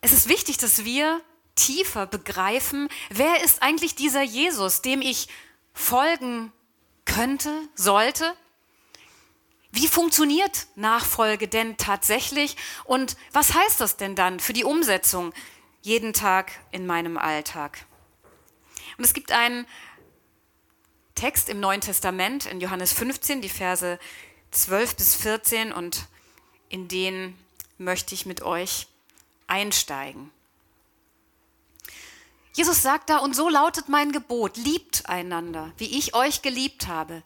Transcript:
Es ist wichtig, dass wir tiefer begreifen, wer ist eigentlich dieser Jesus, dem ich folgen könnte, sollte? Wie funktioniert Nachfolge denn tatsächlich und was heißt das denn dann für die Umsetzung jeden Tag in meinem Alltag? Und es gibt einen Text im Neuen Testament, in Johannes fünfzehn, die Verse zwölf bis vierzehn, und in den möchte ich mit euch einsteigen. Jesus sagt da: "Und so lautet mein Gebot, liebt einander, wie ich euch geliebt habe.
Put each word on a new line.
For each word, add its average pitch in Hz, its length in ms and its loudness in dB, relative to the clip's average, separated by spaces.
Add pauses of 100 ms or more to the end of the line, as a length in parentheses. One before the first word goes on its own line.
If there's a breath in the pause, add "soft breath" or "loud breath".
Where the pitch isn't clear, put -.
Es 233 120 4
ist 233 160 6
wichtig, 320 300 2
dass 214 260 2
wir 302 360 0 (340)
tiefer 262 520 0
begreifen, 214 840 -2 (200 loud breath)
wer 302 340 4
ist - 200 4
eigentlich 311 320 2
dieser 277 280 2
Jesus, 247 600 0
dem 262 180 4
ich 254 280 -2 (440 loud breath)
folgen 247 800 0 (520)
könnte, 302 720 -2
sollte? 226 600 2 (1400 soft breath)
Wie 254 180 0
funktioniert 339 840 2
Nachfolge 214 760 0
denn 220 280 -2
tatsächlich 262 800 0 (280 loud breath)
und 254 320 0 (160 loud breath)
was - 220 4
heißt 392 260 6
das 226 160 0
denn 196 200 -6
dann 185 240 0
für - 120 -4
die 233 120 0
Umsetzung 190 680 2 (500 loud breath)
jeden 220 300 0
Tag 190 400 2 (200)
in 185 120 -8
meinem 170 320 -2
Alltag? 151 680 -6 (1080 loud breath)
Und 240 80 -10
es 240 100 6
gibt - 180 -6
einen 240 340 0 (1500 loud breath)
Text - 340 -2
im 208 100 -6
Neuen 196 220 0
Testament, 196 680 2
in 180 140 -8
Johannes 180 320 -2
fünfzehn, 269 480 -2
die 196 80 -8
Verse 180 500 -2 (540 loud breath)
zwölf 208 420 0
bis - 220 2
vierzehn, 220 560 0
und 175 340 -8 (640 soft breath)
in 185 180 -8
den 185 500 -4 (400)
möchte 185 380 -4
ich 190 120 -8
mit 185 160 -10
euch 175 440 -4 (600)
einsteigen. 147 840 -4 (2250 loud breath)
Jesus 330 300 2
sagt 294 280 2
da: 302 80 6
"Und 277 160 0
so 294 140 2
lautet 320 400 4
mein 294 240 2
Gebot, 240 440 -2
liebt 285 520 -2
einander, 170 680 -6
wie - 220 -4
ich - 160 -4
euch 262 280 2
geliebt 262 440 -4
habe. 165 400 -8